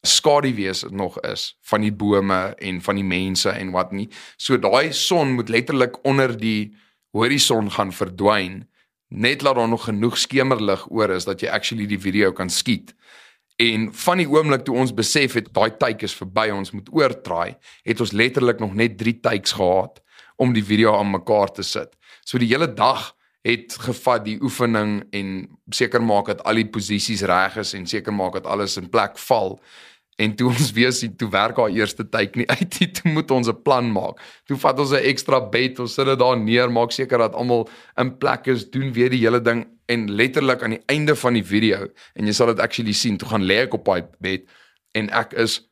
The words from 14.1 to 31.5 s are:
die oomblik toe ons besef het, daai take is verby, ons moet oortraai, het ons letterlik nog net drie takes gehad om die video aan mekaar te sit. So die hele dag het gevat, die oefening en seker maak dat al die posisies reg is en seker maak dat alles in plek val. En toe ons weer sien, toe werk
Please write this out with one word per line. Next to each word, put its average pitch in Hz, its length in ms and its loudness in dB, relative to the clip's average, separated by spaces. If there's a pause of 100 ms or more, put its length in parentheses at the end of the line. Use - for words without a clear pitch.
die 160 80 2
oomblik 147 380 2
toe 123 100 0
ons 127 160 0
besef 120 460 0
het, 104 160 -6
daai 110 260 2
take 117 240 0
is - 120 -8
verby, 104 360 -2
ons 98 240 -6
moet 101 160 -14
oortraai, 113 640 -2 (320)
het 120 160 -2
ons 98 80 -6
letterlik 120 480 2
nog 101 160 -6
net 110 240 0
drie 113 200 -2
takes 113 360 -2
gehad 92 460 0 (340)
om 127 160 2
die 107 120 2
video 107 280 4
aan 101 220 0
mekaar 98 420 0
te 98 80 -8
sit. - 300 -8 (320)
So 127 160 -2
die 117 80 2
hele 147 180 2
dag 113 460 0 (320)
het 117 340 -2
gevat, 117 460 -2
die 110 160 -6
oefening 113 560 0 (160)
en 98 140 -6 (440)
seker 120 300 0
maak 104 260 2
dat 98 160 -4
al 110 140 2
die 110 100 0
posisies 101 560 -4
reg 92 380 2
is - 160 -6
en 90 100 -12
seker 107 240 -4
maak 95 240 -4
dat 90 140 -8
alles 101 260 -2
in 90 160 -12
plek 107 300 0
val. 101 320 0 (640)
En 107 180 0
toe 123 140 2
ons 123 240 0
weer 120 240 4
sien, 113 200 -6
toe 113 120 -4
werk 101 320 2